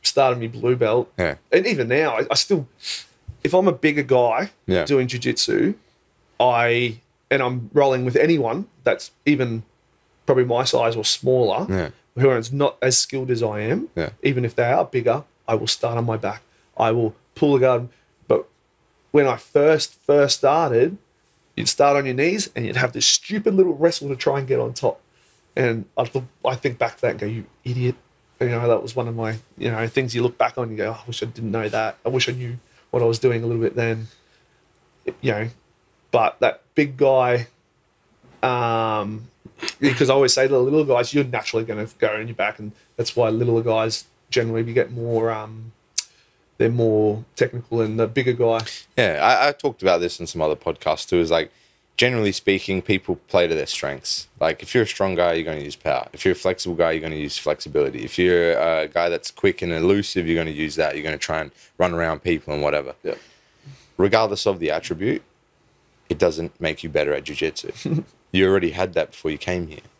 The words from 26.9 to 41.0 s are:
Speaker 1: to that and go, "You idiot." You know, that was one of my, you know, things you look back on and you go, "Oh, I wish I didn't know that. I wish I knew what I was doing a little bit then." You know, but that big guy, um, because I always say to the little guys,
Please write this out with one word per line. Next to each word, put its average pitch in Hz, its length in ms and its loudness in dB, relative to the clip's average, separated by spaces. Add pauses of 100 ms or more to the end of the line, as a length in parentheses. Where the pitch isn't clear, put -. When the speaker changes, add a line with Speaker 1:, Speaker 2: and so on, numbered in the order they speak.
Speaker 1:
to - 60 -10
that 113 100 0
and 107 80 -10
go, 104 60 -6
"You 110 180 -8 (200)
idiot." 123 320 -2 (440)
You 123 80 0
know, 120 200 -2
that 113 140 2
was 117 140 -12
one 120 120 -4
of 117 80 -6
my, 113 200 -4 (220)
you 113 120 -2
know, 113 180 -2
things 123 260 -2
you 120 80 0
look 123 160 0
back 120 180 0
on 120 120 -4
and 110 40 -10
you 107 60 -8
go, 104 140 -4
"Oh, 110 100 -12
I - 40 -18
wish 120 160 -8
I - 40 -6
didn't 113 240 -8
know 110 180 -2
that. 110 280 -4 (100)
I - 20 -2
wish 127 200 -2
I 123 40 -6
knew 123 240 -8 (340)
what 120 120 0
I - 40 2
was 113 120 2
doing 120 240 2
a 117 40 -4
little 117 160 -2
bit 117 140 -2
then." 113 300 -2 (1120)
You 127 120 0
know, 107 160 -4 (640)
but 113 260 2
that - 240 0 (140)
big 143 200 0
guy, 127 520 2 (920)
um, 113 840 -2 (520)
because 135 300 2
I 131 40 6
always 135 180 4
say 131 140 2
to 135 60 2
the 135 60 4
little 143 260 2
guys, 120 280 0